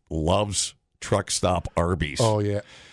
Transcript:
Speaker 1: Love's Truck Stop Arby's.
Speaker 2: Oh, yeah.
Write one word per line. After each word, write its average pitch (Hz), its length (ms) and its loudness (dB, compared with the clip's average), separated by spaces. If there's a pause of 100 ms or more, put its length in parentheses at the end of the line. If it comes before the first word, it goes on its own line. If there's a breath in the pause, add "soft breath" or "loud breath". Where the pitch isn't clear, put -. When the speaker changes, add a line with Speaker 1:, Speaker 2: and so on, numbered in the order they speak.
(100)
Speaker 1:
Love's 92 640 0 (260)
Truck - 300 0
Stop 90 460 0
Arby's. 85 440 0
Speaker 2:
Oh, 110 200 4
yeah. 101 200 -2 (320 loud breath)